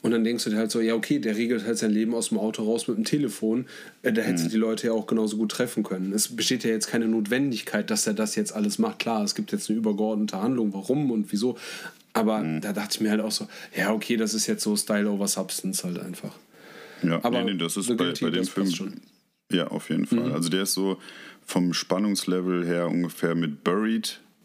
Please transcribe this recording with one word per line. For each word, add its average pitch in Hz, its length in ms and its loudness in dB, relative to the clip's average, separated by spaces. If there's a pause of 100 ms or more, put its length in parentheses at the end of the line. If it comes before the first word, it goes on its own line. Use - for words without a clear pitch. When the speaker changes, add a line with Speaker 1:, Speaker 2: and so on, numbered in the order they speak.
Speaker 1:
Und 113 120 2
dann 113 120 4
denkst 117 200 0
du 113 60 -2
dir 107 60 2
halt 110 140 0
so, 117 100 0
"Ja, 113 140 4
okay, 117 240 2
der 107 180 0
regelt 117 300 0
halt 113 100 0
sein 110 140 2
Leben 110 240 4
aus 113 160 -2
dem 110 80 2
Auto 110 240 0
raus 113 260 0
mit 117 80 0
dem 110 80 0
Telefon." 123 640 0 (360)
Äh, 120 120 2
da 110 80 2
hättest 87 220 2
du 85 40 2
Speaker 2:
Mhm. - 40 -2
Speaker 1:
die 110 60 2
Leute 110 280 0
ja 113 80 2
auch 110 120 0
genauso 107 300 2
gut 107 140 0
treffen 123 320 -2
können. 95 300 -2
Es 110 220 0
besteht 113 300 0
ja 117 60 2
jetzt 110 160 0
keine 117 220 0
Notwendigkeit, 110 800 0
dass 107 160 2
er 107 80 2
das 107 220 0
jetzt 104 180 -2
alles 104 240 0
macht. 110 220 0
Klar, 110 240 0
es 101 100 -2
gibt - 180 -4
jetzt 104 160 -4
eine 107 100 2
übergeordnete 107 640 0
Handlung, 113 320 2
warum 127 380 0
und 107 220 0
wieso. 113 260 0 (560)
Aber 110 240 2
Speaker 2:
Mhm. 80 240 -2
Speaker 1:
da 104 100 -4
dachte 104 220 -4
ich - 80 -4
mir 107 80 2
halt 107 100 4
auch 107 120 -2
so, 107 140 -4 (300)
"Ja, 95 160 2
okay, 110 240 0
das 107 160 0
ist 107 140 0
jetzt 107 180 0
so 107 120 2
Style 104 340 2
over 101 180 0
Substance - 580 -4
halt 87 120 -4
einfach." - 340 -10 (680)
Speaker 2:
Ja, 82 200 2
Speaker 1:
Aber 120 220 2
Speaker 2:
nee, 101 80 0
nee, 90 60 -2
das 82 180 0
ist 98 120 -2
Speaker 1:
The 123 60 2
Speaker 2:
bei, 90 100 2
Speaker 1:
Guilty, 87 200 -2
Speaker 2:
bei 85 60 2
dem 85 100 0
Speaker 1:
das 92 80 0
Speaker 2:
Film 95 200 0
Speaker 1:
passt 85 100 0
schon. 95 160 -6 (580)
Speaker 2:
Ja, 87 160 2
auf - 220 -6
jeden 80 160 2
Fall. - 220 2
Speaker 1:
Mhm. 71 40 0
Speaker 2:
Also 82 160 0
der 92 140 2
ist 98 100 0
so 95 240 0 (480)
vom 90 300 2
Spannungslevel 92 920 0
her 87 240 0
ungefähr 85 460 0
mit 82 300 -2
Buried 110 560 0 (240)